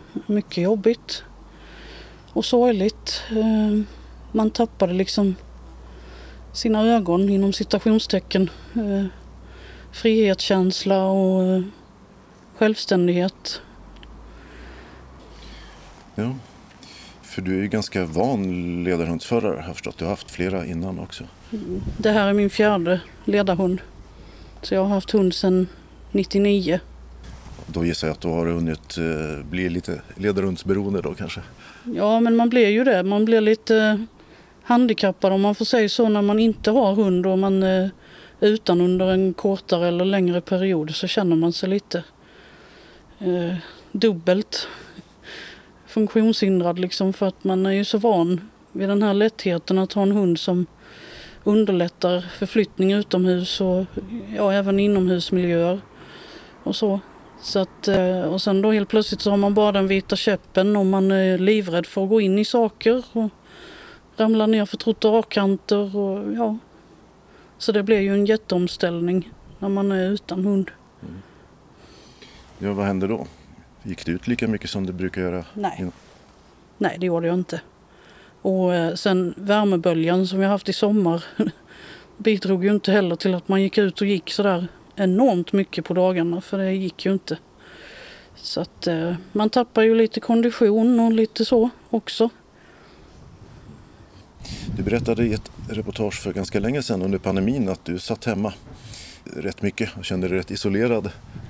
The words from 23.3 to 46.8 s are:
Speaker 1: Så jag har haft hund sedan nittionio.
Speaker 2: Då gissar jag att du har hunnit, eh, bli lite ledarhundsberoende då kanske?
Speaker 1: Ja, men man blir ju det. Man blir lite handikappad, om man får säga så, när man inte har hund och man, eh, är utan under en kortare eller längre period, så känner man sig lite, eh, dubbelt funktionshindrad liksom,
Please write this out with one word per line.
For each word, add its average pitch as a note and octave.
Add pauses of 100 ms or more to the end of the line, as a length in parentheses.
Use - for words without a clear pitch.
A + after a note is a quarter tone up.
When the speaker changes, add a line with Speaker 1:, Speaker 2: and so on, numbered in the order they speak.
Speaker 1:
Så -
jag F#3+
har G3
haft G3
hund F#3+
sedan F#3 (440)
nittionio. G3 (880)
Speaker 2:
Då E2+
gissar E2
jag D#2
att -
du F2
har E2
hunnit, E2
eh, D#2
bli F2+
lite F2 (140)
ledarhundsberoende G2
då D#2
kanske? E2+ (420)
Speaker 1:
Ja, A3
men A#3
man A#3
blir A#3
ju G#3+
det. G3+
Man G#3
blir A3+
lite G#3+ (580)
handikappad, G#3+
om G3
man G3+
får A3+
säga A3
så, A3+
när G#3
man G#3
inte A3+
har G#3+
hund F#3+
och F#3+
man, F#3+
eh, F#3+ (500)
är G#3
utan G3+
under F#3
en F#3+
kortare F#3+
eller F3
längre F3+
period, F3+
så F#3+
känner F3+
man E3
sig F#3
lite, F#3+ (1160)
eh, F3+ (360)
dubbelt F#3+ (1200)
funktionshindrad G3
liksom, F#3